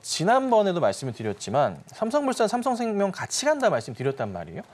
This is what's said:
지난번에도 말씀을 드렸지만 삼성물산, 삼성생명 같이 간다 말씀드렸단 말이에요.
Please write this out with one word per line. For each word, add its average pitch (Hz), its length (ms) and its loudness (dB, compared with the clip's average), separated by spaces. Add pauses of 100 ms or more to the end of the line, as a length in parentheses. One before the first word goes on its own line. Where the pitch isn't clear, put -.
지난번에도 214 800 2
말씀을 123 320 0
드렸지만 107 760 -2
삼성물산, 240 600 0
삼성생명 226 640 0
같이 - 320 -6
간다 285 240 4
말씀드렸단 127 640 -2
말이에요. 85 300 -10 (120)